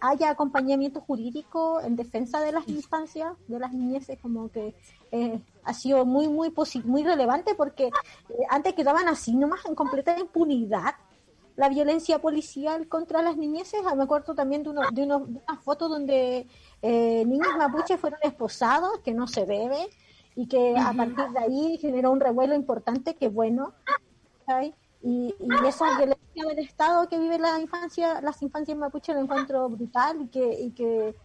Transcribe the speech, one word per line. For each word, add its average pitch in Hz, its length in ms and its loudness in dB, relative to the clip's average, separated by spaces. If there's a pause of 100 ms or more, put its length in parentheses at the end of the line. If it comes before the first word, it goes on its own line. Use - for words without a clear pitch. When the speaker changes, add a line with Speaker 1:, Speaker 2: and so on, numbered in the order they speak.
Speaker 1:
haya 285 300 2
acompañamiento 277 680 0
jurídico 302 800 -2
en 233 160 -2
defensa 240 440 -4
de 302 120 -2
las 320 160 -2
instancias, 311 640 -6 (160)
de 233 100 -6
las 247 140 -6
niñeces, 262 480 -4
como 226 300 -6
que, 220 240 -8 (380)
eh, 233 280 -2 (240)
ha 208 100 -4
sido 262 300 4
muy, 277 240 4
muy 320 220 0
posi-, 302 340 -2
muy 262 200 2
relevante 311 500 2
porque, 277 320 0
eh, 240 40 0 (600)
antes 302 240 2
quedaban 330 340 4
así 254 260 0
nomás 294 320 2
en 311 80 -4
completa 285 440 0
impunidad 254 760 0 (640)
la 277 140 4
violencia 294 500 2
policial 311 640 -2
contra 330 360 -2
las 339 160 0
niñeces. 320 480 -4
Ah, 320 80 0
me 269 100 2
acuerdo 294 300 -2
también 285 280 -2
de 302 80 -6
uno, 294 120 -2 (100)
de 269 100 0
uno, 285 180 0
de 240 280 -10
una 311 100 -4
foto 302 300 -2
donde, 262 580 0 (360)
eh, 226 440 2
niños 302 300 2
mapuches 320 420 2
fueron 302 240 -4
esposados, 285 800 0
que 233 120 -2
no 240 120 -2
se 202 200 0
debe, 254 420 0 (500)
y 247 100 -4
que 247 280 4
a 254 140 4
Speaker 2:
Ujú. 233 80 -2
Speaker 1:
partir 247 340 0
de 254 60 -2
ahí 285 420 0
generó 254 300 2
un 269 100 4
revuelo 262 340 4
importante, 269 600 -2
que 277 160 0
bueno, 226 420 0 (720)
¿cachai? 262 300 -2 (280)
Y, 247 380 -2
y 523 260 2
esa - 300 2
violencia 285 500 0
del 302 120 -4
Estado 339 500 2
que 339 100 -2
vive 330 200 0
la 320 200 2
infancia, 339 600 -4
las 294 220 -4
infancias 302 340 -4
mapuches, 294 380 -4
lo 277 80 0
encuentro 269 480 -2
brutal, 247 500 -2
y 262 80 -6
que, 254 320 -2
y 247 120 -6
que 226 420 -2 (100)